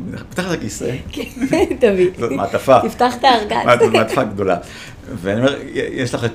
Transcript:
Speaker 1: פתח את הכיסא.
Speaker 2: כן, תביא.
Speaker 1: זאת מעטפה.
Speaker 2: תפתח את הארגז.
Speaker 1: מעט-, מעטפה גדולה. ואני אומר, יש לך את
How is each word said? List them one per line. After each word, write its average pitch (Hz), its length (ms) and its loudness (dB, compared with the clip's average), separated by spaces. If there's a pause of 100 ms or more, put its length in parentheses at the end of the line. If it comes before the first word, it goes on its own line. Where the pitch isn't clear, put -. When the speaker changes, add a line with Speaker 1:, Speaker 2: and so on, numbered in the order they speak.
(300)
Speaker 1:
פתח 180 180 -6
את 170 100 -2
הכיסא. 123 380 -6 (160)
Speaker 2:
כן, 277 120 -8 (560)
תביא. 185 380 4
Speaker 1:
זאת 117 140 -2
מעטפה. 117 500 4
Speaker 2:
תפתח 240 340 0
את - 80 -6
הארגז. 226 420 2
Speaker 1:
מעט-, 240 160 6
מעטפה - 420 2
גדולה. 98 340 0 (580)
ואני 98 240 -2
אומר, 135 200 2 (140)
יש 123 400 -4
לך 120 120 -4
את 110 100 -2